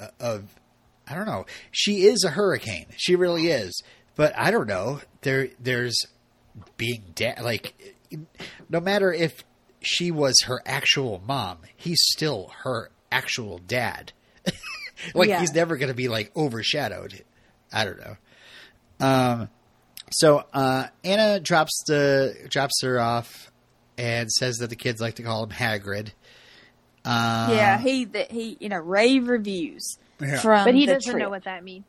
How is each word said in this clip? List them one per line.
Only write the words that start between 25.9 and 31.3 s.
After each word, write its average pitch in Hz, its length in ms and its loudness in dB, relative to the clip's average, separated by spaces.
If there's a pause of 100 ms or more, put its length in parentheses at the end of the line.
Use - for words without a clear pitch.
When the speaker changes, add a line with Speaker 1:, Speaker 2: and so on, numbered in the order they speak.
Speaker 1:
Um, 117 520 0
Speaker 2:
Yeah, 208 220 6
he, 262 260 0
the, 196 260 -6
he, 226 300 -8
you 208 80 -8
know, 190 100 -4
rave 226 480 4
reviews 202 720 -2 (240)
Speaker 1:
Yeah. 139 180 -2
Speaker 2:
from 214 280 6
Speaker 3:
But 214 100 8
he 285 100 6
Speaker 2:
the 277 80 6
Speaker 3:
doesn't 247 160 -2
Speaker 2:
trip. 196 120 -2
Speaker 3:
know 202 80 -4